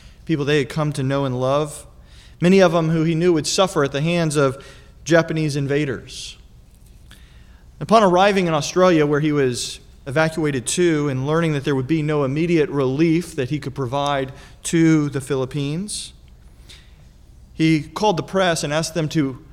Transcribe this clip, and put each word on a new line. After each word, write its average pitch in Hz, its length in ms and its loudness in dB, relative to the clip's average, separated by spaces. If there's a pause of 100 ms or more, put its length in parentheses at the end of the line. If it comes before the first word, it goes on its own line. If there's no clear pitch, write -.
(260)
people 147 200 -2
they 147 140 2
had 131 100 -2
come 151 240 -4
to 143 80 -4
know 139 240 -2
and 127 160 -4
love, 147 460 -2 (520)
many 190 220 6
of 170 120 6
them 165 160 2
who 160 120 2
he 160 140 0
knew 175 180 2
would 151 140 0
suffer 175 360 0
at 135 80 0
the 139 100 -4
hands 165 340 0
of 135 280 0 (400)
Japanese 160 520 0
invaders. 143 840 -4 (1400)
Upon 214 240 4
arriving 190 420 4
in 165 80 0
Australia, 156 540 2
where 147 120 0
he 151 120 0
was 131 480 -2 (260)
evacuated 151 600 -2
to, 156 420 0
and 131 160 -4
learning 160 280 0
that 139 100 -4
there 143 120 0
would 131 120 -2
be 160 160 0
no 151 200 0
immediate 156 460 0
relief 143 680 0
that 127 140 -4
he 151 100 -4
could 135 140 -10
provide 139 580 -4 (300)
to 160 480 2
the 135 120 -6
Philippines, 143 920 -6 (1400)
he 160 300 2
called 208 340 -2
the - 60 -4
press 185 400 0
and 147 100 -6
asked 160 220 -4
them 156 140 -2
to 139 440 -2